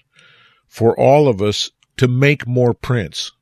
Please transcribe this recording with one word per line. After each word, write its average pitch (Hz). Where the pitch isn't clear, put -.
for -
all 139
of 101
us 104
to 131
make 135
more 123
prints. -